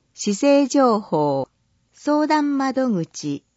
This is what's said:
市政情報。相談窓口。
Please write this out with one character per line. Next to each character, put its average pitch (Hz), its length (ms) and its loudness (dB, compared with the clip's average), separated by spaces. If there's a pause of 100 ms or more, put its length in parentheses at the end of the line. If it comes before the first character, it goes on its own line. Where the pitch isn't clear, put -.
(140)
市 - 160 -4
政 285 380 2
情 247 320 2
報。 147 480 -2 (440)
相 302 340 -2
談 294 320 0
窓 262 320 -2
口。 160 540 -6 (120)